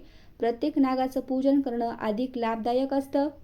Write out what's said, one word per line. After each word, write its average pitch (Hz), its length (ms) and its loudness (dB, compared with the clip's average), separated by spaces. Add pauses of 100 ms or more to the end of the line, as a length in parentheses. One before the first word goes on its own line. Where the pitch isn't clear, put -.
(400)
प्रत्येक 240 400 0
नागाचं 262 400 2
पूजन 269 420 2
करणं 240 300 -2 (100)
अधिक 240 360 -2
लाभदायक 240 560 0
असतं. 277 340 0 (160)